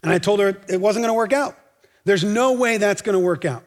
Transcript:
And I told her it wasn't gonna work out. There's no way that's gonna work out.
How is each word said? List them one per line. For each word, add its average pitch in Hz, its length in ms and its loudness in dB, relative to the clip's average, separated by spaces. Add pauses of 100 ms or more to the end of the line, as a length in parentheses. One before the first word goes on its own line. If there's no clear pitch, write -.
And 160 100 0
I 180 60 4
told 202 220 0
her 196 200 0 (100)
it 190 100 -2
wasn't 208 240 0
gonna 226 100 0
work 226 200 0
out. 277 240 -2 (480)
There's 190 180 2
no 233 300 0
way 240 240 0
that's 202 240 0
gonna 196 180 0
work 180 240 -2
out. 127 240 -6